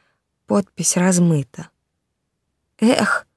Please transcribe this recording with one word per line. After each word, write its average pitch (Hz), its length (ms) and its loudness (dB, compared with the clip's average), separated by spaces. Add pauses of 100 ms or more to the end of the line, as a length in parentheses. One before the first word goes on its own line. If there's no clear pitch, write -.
(460)
подпись - 520 -4
размыта. 175 720 0 (1120)
"Эх, - 580 0